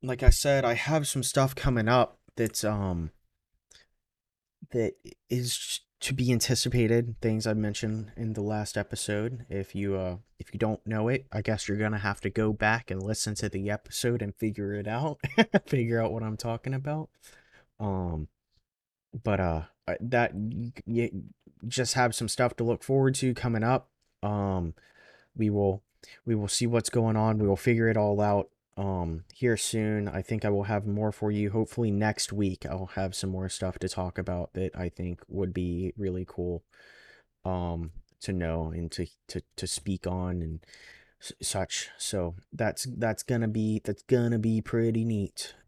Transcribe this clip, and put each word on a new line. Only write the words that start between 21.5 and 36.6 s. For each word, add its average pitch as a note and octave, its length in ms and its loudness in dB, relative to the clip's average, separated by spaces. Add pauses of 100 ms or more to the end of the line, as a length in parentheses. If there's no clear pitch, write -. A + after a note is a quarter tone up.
just A#2+ 280 -2
have B2 200 4
some A#2 140 -4
stuff A#2+ 300 0
to A#2 80 0
look A#2 180 0
forward C3+ 320 4
to C3 180 0
coming A#2 300 0
up. B2+ 260 2 (320)
Um, G2 520 0 (640)
we A2 140 2
will, G2+ 320 2 (440)
we A#2 100 2
will G#2 140 0
see - 180 0
what's A#2 220 2
going A2+ 260 2
on. A2 220 4
We G#2+ 100 4
will G2 80 6
figure A2+ 320 4
it A2 80 4
all G#2 240 4
out, G#2 300 4 (280)
um, F2+ 460 -2 (100)
here A#2+ 220 2
soon. G#2+ 540 0
I F#2+ 120 -4
think G#2+ 220 -4
I G#2+ 60 2
will G2+ 140 2
have G#2 220 0
more G#2+ 280 0
for G#2+ 180 -2
you. G#2 200 2
Hopefully A2+ 400 0
next G#2 420 0
week, G2 320 -2
I'll F#2 300 -6
have F#2+ 200 -4
some F#2+ 140 -4
more F#2+ 180 -4
stuff F#2 320 -4
to F#2+ 80 -4
talk F2+ 300 -4
about F2+ 360 -4
that F#2 220 -4
I F2+ 140 -4
think F2 400 -8
would F#2 240 -2
be F2+ 420 -2
really F#2 320 -4
cool, F2 360 -4 (840)